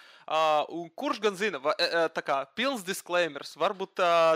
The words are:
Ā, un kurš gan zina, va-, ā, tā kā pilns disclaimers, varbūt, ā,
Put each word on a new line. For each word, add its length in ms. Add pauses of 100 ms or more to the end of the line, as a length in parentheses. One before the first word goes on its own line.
(220)
Ā, 180 (260)
un 240
kurš 300
gan 160
zina, 220
va-, 160
ā, 340
tā 120
kā 160 (140)
pilns 340
disclaimers, 720
varbūt, 480
ā, 60 (260)